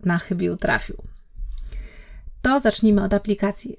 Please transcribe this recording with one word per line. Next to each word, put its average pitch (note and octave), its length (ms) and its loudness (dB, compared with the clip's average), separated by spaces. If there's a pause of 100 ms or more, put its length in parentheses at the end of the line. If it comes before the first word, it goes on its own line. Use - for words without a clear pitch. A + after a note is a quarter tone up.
na F3 140 4
chybił, F3 380 -2
trafił. - 400 -2 (1500)
To C4+ 180 6
zacznijmy G#3 420 4
od G3+ 120 2
aplikacji G3+ 640 0